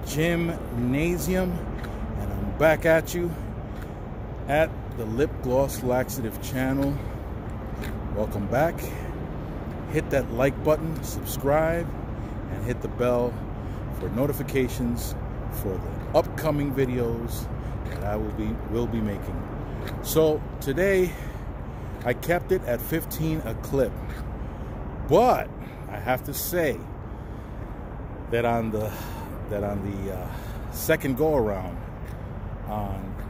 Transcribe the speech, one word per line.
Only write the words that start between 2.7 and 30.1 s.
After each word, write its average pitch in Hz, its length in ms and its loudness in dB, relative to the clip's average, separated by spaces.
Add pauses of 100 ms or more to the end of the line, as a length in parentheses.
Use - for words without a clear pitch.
at 160 280 6
you 175 200 0 (1120)
at 156 220 6 (280)
the 117 80 -2
Lip 123 240 2 (140)
Gloss 131 400 4
Laxative 123 580 2
channel. 135 520 2 (1200)
Welcome 104 320 0
back. 147 320 2 (1120)
Hit 156 200 0
that 123 220 2
like 139 300 4
button, 156 400 2
subscribe, 160 840 2 (640)
and - 140 -4
hit 120 160 -2
the - 60 -4
bell 123 460 2 (680)
for - 100 -2
notifications 127 1040 0 (480)
for 95 160 0
the - 400 0
upcoming 147 560 2
videos 120 720 0 (440)
that - 160 -4
I 104 100 2
will 107 160 0
be, 110 160 -2 (240)
will 117 160 2
be 113 140 0
making. 101 420 -2 (600)
So 156 380 4 (200)
today, 185 500 4 (960)
I 123 80 4
kept 175 380 2
it 185 120 4
at 120 180 0
fifteen 160 600 -2
a 113 140 -4
clip, 131 360 2 (1160)
but 202 400 8 (400)
I 104 80 -6
have 123 260 2
to 147 100 -6
say 160 460 2 (1500)
that 117 140 4
on 117 260 4
the, 107 200 0 (580)
that 104 140 0
on 101 260 0
the, 98 240 -2